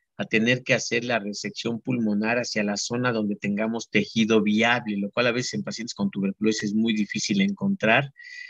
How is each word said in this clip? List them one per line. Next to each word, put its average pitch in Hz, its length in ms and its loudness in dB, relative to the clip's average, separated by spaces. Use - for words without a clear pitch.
a 107 80 -4
tener 120 380 2
que 131 100 2
hacer 117 320 0
la 120 120 0
resección 104 600 -6
pulmonar 113 600 0
hacia 117 220 -2
la 101 140 0
zona 123 380 -2
donde 104 240 -2
tengamos 110 520 -4
tejido 107 520 4
viable, 110 560 2
lo 101 140 -4
cual 123 160 0
a 117 40 4
veces 123 220 -4
en 104 100 -4
pacientes 110 300 -8
con 101 180 -2
tuberculosis 101 520 0
es 104 100 -2
muy 113 200 2
difícil 104 460 -2
encontrar, 101 720 2